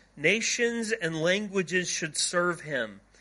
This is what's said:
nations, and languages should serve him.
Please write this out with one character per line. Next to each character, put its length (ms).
nations, 760
and 300
languages 680
should 280
serve 460
him. 380